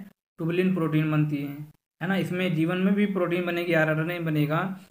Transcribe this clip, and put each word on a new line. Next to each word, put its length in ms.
Tubulin 360
protein 360
बनती 260
है, 160
है 60
ना। 100
इसमें 380
जीवन 220
में 160
भी 120
protein 400
बनेगी, 280
आरएनए 460
बनेगा, 400